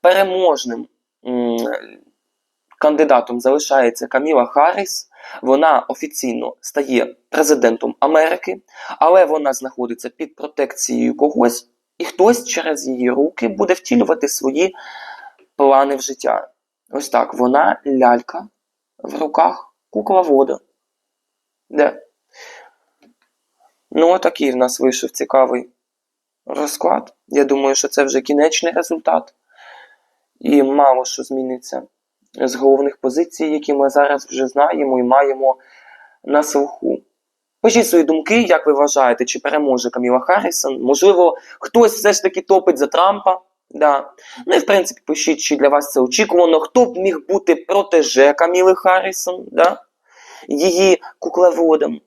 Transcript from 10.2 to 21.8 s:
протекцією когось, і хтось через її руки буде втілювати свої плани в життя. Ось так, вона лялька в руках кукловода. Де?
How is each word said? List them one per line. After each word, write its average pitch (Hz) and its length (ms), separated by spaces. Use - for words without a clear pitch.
протекцією 127 800
когось, 123 540
і 175 60
хтось 226 400
через 156 440
її 123 220
руки 139 380
буде 190 260
втілювати 170 540
свої 151 460
плани 139 400
в 131 40
життя. 131 480
Ось - 180
так, - 260
вона 139 520
лялька 127 640
в 147 220
руках 160 540
кукловода. 139 680
Де? - 320